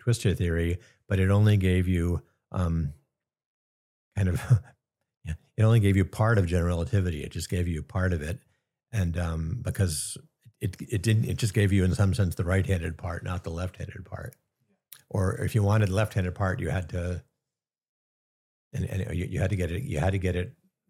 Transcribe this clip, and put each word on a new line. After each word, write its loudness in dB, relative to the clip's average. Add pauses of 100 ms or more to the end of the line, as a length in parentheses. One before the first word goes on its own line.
twistor 2
theory, 0 (280)
but 0
it 4
only 6
gave 4
you, 0 (300)
um, -2 (1200)
kind 2
of, -2 (500)
<laughs> -20
it -4
only 6
gave 4
you 4
part 0
of 4
general 0
relativity. 0
It -10
just -8
gave -2
you -2
part -2
of -2
it. -6 (540)
And, -2
um, -4
because -4 (420)
it, -6
it -4
didn't, 2
it -2
just -2
gave 4
you 4
in 2
some 2
sense 0
the -4
right-handed 0
part, -8
not -6
the -10
left-handed -8
part. -14 (760)
Or 0
if -2
you 4
wanted 4
the -2
left-handed 0
part, -2
you -4
had -4
to, -6 (1500)
and, -4
and -4
you, -4
you -6
had 0
to -2
get -2
it, -4
you -4
had 2
to 0
get -2
it, -4 (360)